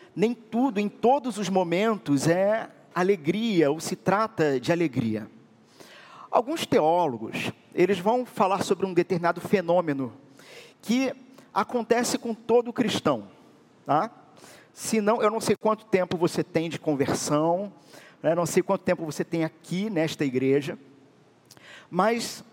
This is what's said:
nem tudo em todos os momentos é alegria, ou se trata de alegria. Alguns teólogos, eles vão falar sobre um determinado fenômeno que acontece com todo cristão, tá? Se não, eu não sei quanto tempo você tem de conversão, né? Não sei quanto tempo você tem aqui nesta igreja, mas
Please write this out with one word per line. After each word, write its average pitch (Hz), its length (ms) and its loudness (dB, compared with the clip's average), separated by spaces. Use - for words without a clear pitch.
nem 220 200 0
tudo 240 440 -2
em 208 100 0
todos 240 500 0
os 190 100 -4
momentos 180 800 0
é 196 420 0
alegria, 180 760 2
ou 160 100 -2
se - 160 -6
trata 180 640 0
de 139 100 -4
alegria. 120 600 -2
Alguns 262 340 0
teólogos, 156 880 0
eles 185 240 2
vão 233 260 0
falar 190 380 0
sobre 196 240 -2
um 185 80 -4
determinado 170 460 0
fenômeno 165 720 0
que 254 320 0
acontece 233 680 -2
com 226 160 -6
todo 233 380 2
cristão, 139 560 -2
tá? 160 260 0
Se - 280 -2
não, 214 200 2
eu 208 100 4
não 220 100 -4
sei 202 160 0
quanto 214 280 -2
tempo 185 320 0
você 160 280 0
tem 165 240 -2
de 151 100 -8
conversão, 156 960 -2
né? 156 120 2
Não 170 120 0
sei 180 160 2
quanto 190 200 -2
tempo 170 220 -2
você 160 200 -6
tem 165 200 -4
aqui 185 460 -6
nesta 156 340 -2
igreja, 135 540 0
mas 214 600 -2